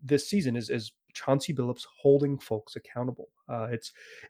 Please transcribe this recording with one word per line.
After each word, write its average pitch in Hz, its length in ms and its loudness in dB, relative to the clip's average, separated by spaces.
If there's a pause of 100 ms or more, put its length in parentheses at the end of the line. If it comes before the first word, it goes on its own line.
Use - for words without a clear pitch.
this 143 280 2
season 143 260 0
is, 120 140 -4
is 117 220 -4 (200)
Chauncey 139 400 0
Billups 123 320 -2 (160)
holding 143 380 4
folks - 380 -8
accountable. - 520 -8 (200)
Uh, 117 240 -6
it's, - 200 -8 (380)